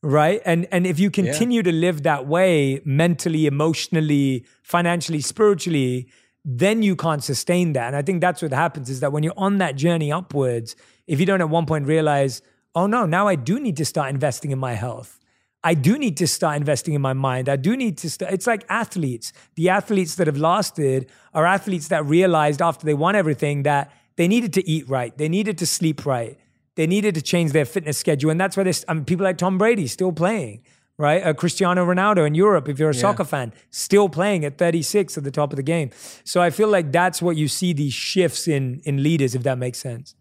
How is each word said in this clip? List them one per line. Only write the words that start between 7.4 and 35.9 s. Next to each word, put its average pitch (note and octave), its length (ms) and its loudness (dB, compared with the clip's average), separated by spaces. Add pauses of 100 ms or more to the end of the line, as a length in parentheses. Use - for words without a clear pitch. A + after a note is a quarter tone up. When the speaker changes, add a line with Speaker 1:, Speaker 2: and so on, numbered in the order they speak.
Speaker 1:
that. A#2+ 140 -2
And C#3 80 -4
I C#3+ 60 -2
think F3 180 -2
that's F3+ 220 0
what D#3 100 -4
happens, C3 380 -2
is B2+ 100 -8
that C#3+ 120 0
when D3+ 100 -2
you're D#3+ 140 -2
on G3 220 0
that D#3 180 -2
journey D#3+ 360 0
upwards, B2+ 640 -4 (300)
if D3+ 140 -2
you F#3 60 4
don't F#3+ 140 2
at D#3+ 100 0
one E3 160 0
point D3 200 -2
realize, C#3+ 560 2 (320)
"Oh F3 120 0
no, A3 200 0
now F3+ 220 2
I F#3+ 80 2
do D3 240 -2
need G#3+ 180 -4
to D#3+ 60 -2
start C#3 260 -4
investing C#3+ 420 -4
in C3+ 60 -4
my B2+ 160 -4
health. A#2 440 -10 (460)
I E3+ 100 4
do D#3+ 240 2
need A3+ 200 -2
to E3+ 100 0
start D3+ 280 -2
investing D3 380 -2
in C#3+ 80 0
my C3+ 100 0
mind. C3 360 -2
I C#3 80 2
do E3 200 0
need A#3 220 -4
to D#3+ 120 -8
st-," - 200 -8
it's F#3+ 160 -4
like A3+ 220 -2
athletes. D#3+ 640 -4 (240)
The D#3+ 120 2
athletes F#3+ 480 0
that E3+ 120 0
have C#3+ 100 -2
lasted D3+ 720 0 (240)
are D#3+ 120 4
athletes F3+ 420 0
that D#3+ 180 0
realized D#3 560 2
after E3 240 -2
they D3+ 80 0
won E3+ 220 2
everything D3 480 0
that C#3+ 260 0 (260)
they E3+ 120 2
needed A3+ 260 2
to F#3 140 0
eat D#3 200 -2
right. B2 300 -4
They D3+ 100 -2
needed G3 300 -2
to E3+ 80 -4
sleep D#3 400 -2
right. A#2+ 320 -4 (380)
They D#3+ 100 0
needed G3+ 300 0
to D3 60 -4
change E3+ 300 0
their D3+ 120 4
fitness D3+ 340 -4
schedule. D3+ 320 0
And E3 100 0
that's F#3+ 160 0
why G3 60 0
there's, F3+ 240 0
I E3+ 80 -2
mean, D#3 100 -4
people F3+ 200 0
like F#3 140 0
Tom F#3 200 0
Brady G#3+ 280 2
still F#3 260 -2
playing, D#3 500 -2 (360)
right? D3+ 260 2
Uh, D#3+ 80 2
Cristiano F3 540 2
Ronaldo F3+ 400 2
in D3+ 80 0
Europe, F3 340 4
if C#3 100 -6
you're D#3 120 2
a C#3+ 40 2
Speaker 2:
Yeah. B2 60 -2
Speaker 1:
soccer G3 240 2
fan, C3 280 -4 (180)
still G3+ 380 2
playing E3+ 360 0
at C#3+ 140 -6
thirty-six E3+ 580 0
at D3 80 -6
the C#3 60 -4
top C#3+ 220 -2
of C#3+ 40 -6
the C#3 60 -4
game. D3 280 -2 (340)